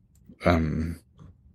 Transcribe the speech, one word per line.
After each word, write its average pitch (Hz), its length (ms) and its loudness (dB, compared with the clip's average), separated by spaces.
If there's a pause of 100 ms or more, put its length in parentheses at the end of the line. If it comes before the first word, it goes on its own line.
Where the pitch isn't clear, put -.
(440)
ähm, 80 520 2 (580)